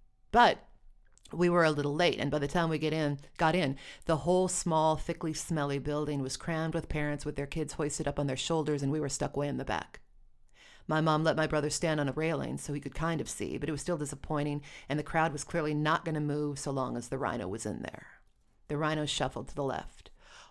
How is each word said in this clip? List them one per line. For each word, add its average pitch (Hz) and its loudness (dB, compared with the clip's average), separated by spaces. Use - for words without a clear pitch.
But 226 6
we 175 4
were 175 6
a 160 6
little 143 0
late, 165 4
and 143 0
by 151 0
the 143 0
time 165 2
we 160 0
get 156 0
in, 147 0
got 160 4
in, 143 2
the 160 2
whole 180 4
small, 160 4
thickly 160 -4
smelly 143 -2
building 147 -2
was 131 -4
crammed 160 -2
with 160 -2
parents 147 -2
with 147 -4
their 139 -4
kids 151 -4
hoisted 147 -2
up 139 -2
on 143 0
their 131 -2
shoulders, 151 0
and 135 0
we 156 0
were 143 -2
stuck 139 -4
way 143 0
in 135 -2
the 131 -4
back. - -6
My 156 2
mom 156 4
let 160 4
my 156 2
brother 151 0
stand 156 0
on 143 0
a 131 -2
railing 151 -2
so - -6
he 147 -4
could 143 -10
kind 165 0
of - -6
see, 76 -4
but 143 -4
it - -2
was 143 -6
still 175 -2
disappointing, 147 -4
and 147 -2
the 139 -4
crowd 160 2
was 143 -6
clearly 156 0
not 151 2
gonna 156 0
move 147 -2
so - -6
long 131 -2
as 120 -8
the 131 -4
rhino 117 -2
was 101 -6
in 85 -4
there. - -10
The 147 -4
rhino 151 0
shuffled 135 -2
to - -10
the 147 -2
left. - -6